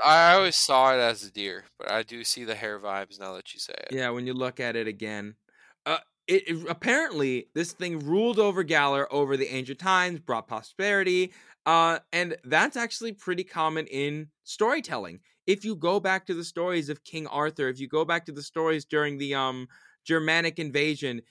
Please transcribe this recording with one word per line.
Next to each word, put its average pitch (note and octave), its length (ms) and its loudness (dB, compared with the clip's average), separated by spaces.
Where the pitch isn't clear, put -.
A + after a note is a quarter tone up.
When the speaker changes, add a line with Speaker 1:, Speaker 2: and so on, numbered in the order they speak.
Speaker 1:
I E3+ 300 10
always F#3 220 4
saw C3 360 6
it B2+ 60 2
as A#2 240 2
a G2+ 80 -16
deer, G2 360 -8
but - 100 -10
I A2 140 0
do A#2 220 -12
see - 180 -4
the A2 140 -6
hare G#2 240 -8
vibes G2 400 -6
now F#2+ 140 -10
that - 200 -14
you - 60 -12
say - 140 -10
it. - 200 -10
Speaker 2:
Yeah, B2+ 160 -2
when B2 160 -6
you B2+ 80 -4
look B2+ 240 -6
at A#2+ 160 -4
it A2+ 140 -4
again. G#2 480 -8
Uh, D#3 120 0
it, F#3 220 2
it, E3 200 -6
apparently, E3+ 840 0
this E3 180 -4
thing E3+ 280 -6
ruled G3+ 400 2
over G3 240 2
Galar C#3+ 480 2
over C#3 240 2
the C3 160 -2
ancient C3 260 -6
times, F3+ 420 2
brought A#2 280 -4
prosperity, F#3 840 0
uh, E3 340 4
and F3 320 -2
that's E3+ 320 2
actually A#3 360 -6
pretty F#3 320 -6
common D#3+ 420 -2
in D3 420 -6
storytelling. E3 760 -4
If G3+ 180 0
you A3 100 -4
go F3 260 0
back F#3+ 260 -2
to F#3 80 -4
the E3+ 100 -6
stories E3+ 440 -4
of D3 160 -10
King D#3 220 -10
Arthur, D3 420 -2
if B2+ 120 -6
you C3+ 80 -10
go D#3 160 0
back E3+ 220 -2
to D#3+ 60 -10
the C#3+ 100 -12
stories D#3+ 420 -2
during D3 340 -2
the, C#3 160 -4
um, C3 340 -4
Germanic E3 540 0
invasion, C#3+ 720 -2